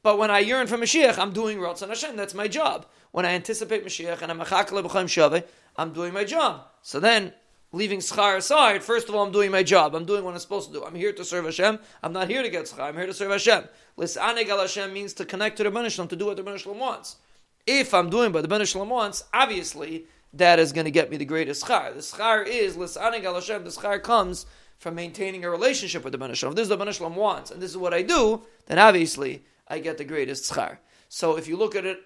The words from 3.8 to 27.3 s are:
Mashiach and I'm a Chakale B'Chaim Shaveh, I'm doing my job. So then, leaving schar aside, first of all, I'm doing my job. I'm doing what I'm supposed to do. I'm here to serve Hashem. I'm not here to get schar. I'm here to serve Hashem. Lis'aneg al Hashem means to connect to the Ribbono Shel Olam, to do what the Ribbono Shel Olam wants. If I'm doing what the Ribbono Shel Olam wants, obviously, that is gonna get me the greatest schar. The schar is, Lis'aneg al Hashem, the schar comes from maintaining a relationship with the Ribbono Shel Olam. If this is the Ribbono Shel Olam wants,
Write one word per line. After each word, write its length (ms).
Mashiach 380
and 80
I'm 100
a 40
Chakale 380
B'Chaim 220
Shaveh, 380
I'm 160
doing 200
my 100
job. 420
So 180
then, 320
leaving 280
schar 360
aside, 480
first 240
of 80
all, 80
I'm 80
doing 180
my 140
job. 320
I'm 80
doing 220
what 80
I'm 60
supposed 340
to 60
do. 40
I'm 120
here 180
to 100
serve 220
Hashem. 340
I'm 100
not 160
here 160
to 60
get 160
schar. 160
I'm 140
here 100
to 80
serve 180
Hashem. 320
Lis'aneg 520
al 100
Hashem 320
means 220
to 120
connect 320
to 60
the 60
Ribbono 200
Shel 160
Olam, 40
to 60
do 100
what 120
the 60
Ribbono 160
Shel 140
Olam 60
wants. 360
If 280
I'm 160
doing 240
what 80
the 80
Ribbono 180
Shel 180
Olam 40
wants, 340
obviously, 720
that 260
is 140
gonna 180
get 200
me 60
the 80
greatest 380
schar. 300
The 80
schar 440
is, 300
Lis'aneg 480
al 120
Hashem, 280
the 60
schar 340
comes 440
from 160
maintaining 500
a 40
relationship 540
with 80
the 80
Ribbono 160
Shel 140
Olam. 40
If 40
this 60
is 60
the 80
Ribbono 160
Shel 160
Olam 60
wants, 360